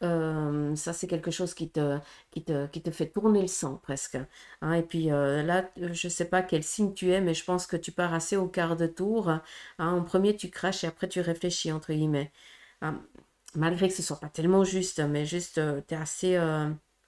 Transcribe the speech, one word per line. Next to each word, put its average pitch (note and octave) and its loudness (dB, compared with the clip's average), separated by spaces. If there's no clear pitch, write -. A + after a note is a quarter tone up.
euh, D3+ 0
ça E3+ -4
c'est - -6
quelque E3 -2
chose F3 -4
qui D#3+ -6
te, D3 2
qui - -8
te, C#3+ -2
qui D#3 -8
te E3 -4
fait D#3+ -2
tourner G#3 4
le F#3 2
sang C#3 -4
presque, - -6
hein. D#3 0
Et E3+ 2
puis, E3 0
euh, C#3+ 4
là, F3+ 2
je F3 -6
sais E3+ -2
pas F#3 2
quel E3 0
signe G3+ 0
tu F#3 0
es, F#3+ 4
mais E3+ 2
je D#3+ -4
pense F3+ 0
que - -4
tu - -4
pars F3 0
assez E3 0
au F#3 2
quart E3+ 0
de E3+ 0
tour, F#3+ 0
hein. D#3+ 2
En F3 2
premier F#3+ 4
tu F#3+ -8
craches F#3+ -2
et E3+ 0
après F3+ -4
tu F#3 -2
réfléchis, E3+ 0
entre D#3 -4
guillemets, D3+ 2
hein. D3+ -6
Malgré E3+ 2
que F#3 0
ce E3+ -4
soit - -4
pas D3+ -10
tellement F3+ 4
juste, F#3 0
mais D3 2
juste, E3+ -4
euh, D3 0
t'es D#3+ -6
assez, E3+ 0
euh, D#3 2